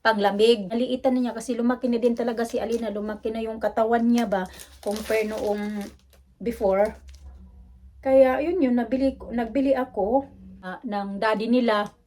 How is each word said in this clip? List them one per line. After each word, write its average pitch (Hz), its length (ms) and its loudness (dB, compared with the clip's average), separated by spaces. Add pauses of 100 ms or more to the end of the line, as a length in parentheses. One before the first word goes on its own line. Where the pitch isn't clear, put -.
panglamig. 208 720 2
Maliitan 254 400 0
na 254 80 0
niya 240 160 -2
kasi 226 160 -6
lumaki 240 400 0
na 233 80 0
din 233 160 2
talaga 233 320 -2
si 247 80 -6
Alina. 226 320 -4
Lumaki 208 400 -6
na 220 160 -6
yung 220 160 -8
katawan 226 480 2
niya 240 160 4
ba, 190 240 -2 (320)
compare 214 480 -4
noong 208 560 -4 (560)
before. 208 560 0 (1040)
Kaya, 269 400 6
yun 339 240 0
yun, 247 80 2
nabili, 254 480 0 (160)
nagbili 262 400 0
ako, 254 480 0 (400)
ah, 185 160 -12
ng 202 400 -6
daddy 220 320 0
nila. 220 400 2 (140)